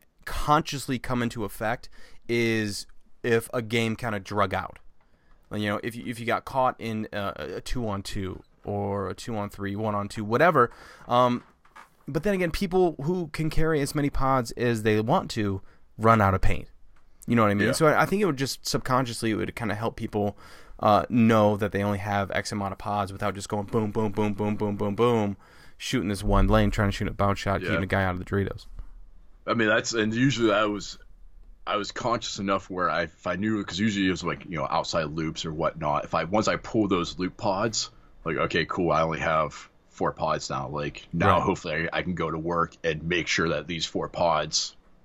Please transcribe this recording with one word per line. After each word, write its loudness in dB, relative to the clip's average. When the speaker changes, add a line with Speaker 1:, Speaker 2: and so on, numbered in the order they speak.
Speaker 1:
consciously 0
come -2
into -4
effect -6
is 0
if 2
a -2
game 0
kinda -4
drug -2
out. -6
You -2
know, -2
if -6
you, -12
if -8
you -8
got 0
caught 0
in -6
a, -4
a -8
two-on-two -4
or -4
a -8
two-on-three, -6
one-on-two, -4
whatever. 4
Um, 4
but -4
then 0
again, -2
people 2
who -2
can -2
carry 4
as -2
many 2
pods 2
as 0
they 4
want 2
to -2
run 8
out 6
of 2
paint. 4
You 0
know 6
what 6
I 4
mean? 2
Speaker 2:
Yeah. 2
Speaker 1:
So 4
I, 6
I 4
think 0
it 2
would 0
just -4
subconsciously, 0
it 2
would -2
kinda -2
help -4
people, -2
uh, 6
know 6
that -2
they 0
only 0
have -2
X -4
amount -4
of -12
pods -4
without -4
just -10
going -4
boom, 0
boom, 0
boom, 0
boom, -2
boom, -2
boom, -2
boom, 2
shooting -2
this -2
one 6
lane, 6
trying 2
to 0
shoot -4
a -6
bounce 0
shot, 0
Speaker 2:
Yeah. -4
Speaker 1:
keeping 0
a -6
guy 2
out 0
of -4
the -8
Doritos. -2
Speaker 2:
I 2
mean, 4
that's, 2
and 2
usually 4
I 4
was, -4
I 0
was -4
conscious -4
enough -2
where -2
I, 0
if -8
I -2
knew, -2
'cause -8
usually 2
it 2
was, -2
like, -4
you -8
know, -2
outside -2
loops -6
or -6
whatnot. -2
If -10
I, 0
once 0
I 2
pull 0
those -2
loop -4
pods, -2
like, -2
okay, 0
cool, -2
I 2
only -2
have -2
four -4
pods -4
now. -6
Like, -8
now 4
Speaker 1:
Right. 2
Speaker 2:
hopefully -2
I, -2
I -4
can -4
go -4
to -4
work -2
and -2
make 0
sure 0
that -2
these -6
four -4
pods, 0